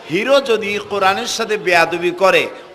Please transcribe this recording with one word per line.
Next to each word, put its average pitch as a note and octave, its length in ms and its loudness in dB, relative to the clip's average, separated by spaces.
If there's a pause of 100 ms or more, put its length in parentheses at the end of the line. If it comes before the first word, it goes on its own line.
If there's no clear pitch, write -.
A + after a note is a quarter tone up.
(100)
হিরো A#3+ 320 2
যদি G#3+ 380 -2 (100)
কোরআনের G3+ 380 0
সাথে G#3+ 300 -4
বেয়াদবি E3+ 540 2
করে, F3 360 2 (280)